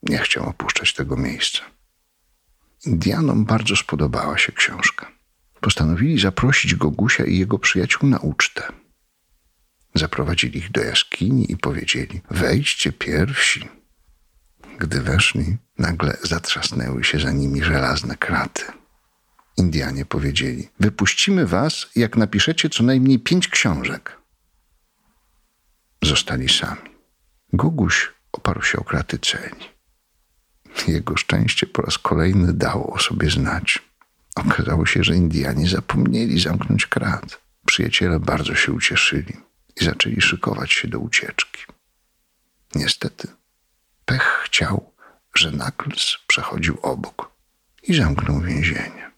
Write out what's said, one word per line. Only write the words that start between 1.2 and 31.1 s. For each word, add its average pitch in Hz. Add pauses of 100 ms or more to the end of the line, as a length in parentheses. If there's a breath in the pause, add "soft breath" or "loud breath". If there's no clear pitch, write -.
Indianom 110
bardzo 110
spodobała 71
się -
książka. - (500)
Postanowili 98
zaprosić 98
Gogusia -
i 90
jego 101
przyjaciół -
na 127
ucztę. - (1300)
Zaprowadzili 78
ich 90
do 60
jaskini 98
i -
powiedzieli: - (100)
„Wejdźcie -
pierwsi”. - (1120)
Gdy 71
weszli, 78 (220)
nagle 82
zatrzasnęły -
się 73
za 65
nimi 69
żelazne 67
kraty. - (960)
Indianie 69
powiedzieli: 69 (120)
„Wypuścimy 107
was, 107 (100)
jak 113
napiszecie 110
co -
najmniej 131
pięć -
książek”. - (1800)
Zostali 67
sami. - (640)
Goguś 123 (140)
oparł -
się -
o -
kraty -
celi. - (1200)
Jego 80